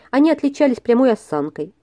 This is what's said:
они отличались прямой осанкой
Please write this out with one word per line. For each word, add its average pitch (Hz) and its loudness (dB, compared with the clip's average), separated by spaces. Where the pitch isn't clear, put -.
они 294 2
отличались 285 -2
прямой 240 2
осанкой 156 -8